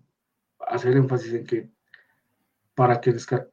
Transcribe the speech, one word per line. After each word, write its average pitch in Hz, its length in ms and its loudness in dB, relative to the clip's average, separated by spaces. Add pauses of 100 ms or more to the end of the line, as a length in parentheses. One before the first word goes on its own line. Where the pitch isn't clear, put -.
(600)
hacer 123 360 0
énfasis 123 380 0
en 117 120 -6
que 113 240 -6 (1040)
para 123 260 2
que 123 120 2
desca-, - 400 -4